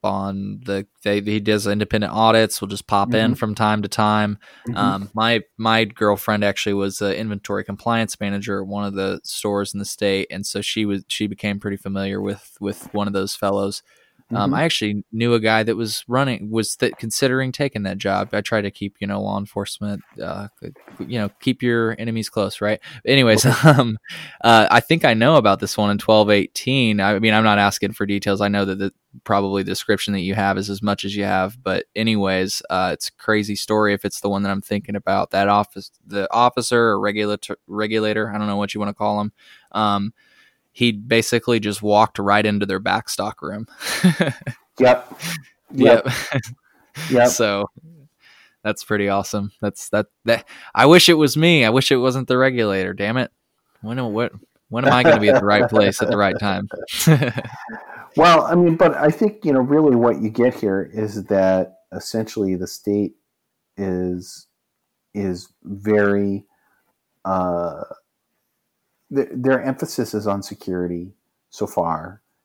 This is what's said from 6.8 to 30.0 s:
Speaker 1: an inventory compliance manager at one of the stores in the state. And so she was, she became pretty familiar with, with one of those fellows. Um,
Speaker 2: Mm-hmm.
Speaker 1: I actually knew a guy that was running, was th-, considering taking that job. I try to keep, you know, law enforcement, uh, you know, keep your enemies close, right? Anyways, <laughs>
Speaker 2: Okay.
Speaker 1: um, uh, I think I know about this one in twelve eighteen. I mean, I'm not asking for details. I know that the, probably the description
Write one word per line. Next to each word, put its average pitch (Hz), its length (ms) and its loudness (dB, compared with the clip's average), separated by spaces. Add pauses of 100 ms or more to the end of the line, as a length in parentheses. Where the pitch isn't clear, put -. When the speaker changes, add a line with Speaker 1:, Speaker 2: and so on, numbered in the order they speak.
Speaker 1:
an 98 120 -2
inventory 104 500 -6
compliance 113 560 -4
manager 101 420 -4
at 95 60 -10
one 101 180 -6
of 98 80 -6
the 95 300 -4
stores 101 500 -4
in 101 60 -8
the 95 60 -6
state. 98 440 -2
And 98 160 -10
so - 160 -6
she 110 240 -4
was, 98 220 -2
she - 200 -4
became 101 320 -6
pretty 101 180 -6
familiar 98 440 -6
with, 101 400 -8
with 98 320 -8
one 101 140 -2
of 101 60 -6
those 98 220 -4
fellows. 101 460 -2 (480)
Um, 101 220 0
Speaker 2:
Mm-hmm. - 40 0
Speaker 1:
I 135 80 0
actually 107 500 -2
knew 117 220 2
a 113 40 2
guy 110 240 2
that 107 140 -2
was 110 280 -6
running, 120 460 -2
was 110 240 -2
th-, - 220 0
considering 131 560 -2
taking 139 300 -4
that 95 140 -4
job. 98 360 -2
I 104 80 -2
try 107 180 -2
to 101 100 -4
keep, - 300 -10
you 101 80 -6
know, 101 140 -4
law 101 180 -4
enforcement, 101 640 -8 (180)
uh, 98 280 -10 (500)
you - 180 -8
know, 104 120 -4 (100)
keep - 240 -2
your 117 340 0
enemies 113 300 -6
close, 98 320 -4
right? 104 220 -2 (240)
Anyways, 120 400 4
<laughs> - 0 -
Speaker 2:
Okay. 139 240 6
Speaker 1:
um, 120 280 4 (460)
uh, 113 260 8
I 120 120 6
think 165 240 0
I 123 80 6
know 123 240 6
about 104 240 4
this - 160 -4
one 104 140 2
in 104 60 -2
twelve 107 320 4
eighteen. 107 680 0
I 104 200 0
mean, 110 140 4
I'm 110 120 4
not 104 120 4
asking 101 360 0
for 110 120 -4
details. 101 360 -2
I 101 80 0
know 101 160 0
that 98 140 -4
the, 98 120 -2 (320)
probably 98 400 0
the 98 80 -4
description 101 400 -2